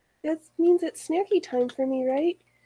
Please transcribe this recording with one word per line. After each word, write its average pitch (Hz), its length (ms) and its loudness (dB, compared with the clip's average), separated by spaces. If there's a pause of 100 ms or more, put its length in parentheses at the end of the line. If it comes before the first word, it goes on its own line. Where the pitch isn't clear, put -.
(220)
That 311 180 -4 (180)
means 349 240 4
it's - 240 -8
snacky 370 360 0
time 247 260 -2
for 262 180 -4
me, 262 220 -2
right? 302 300 0 (280)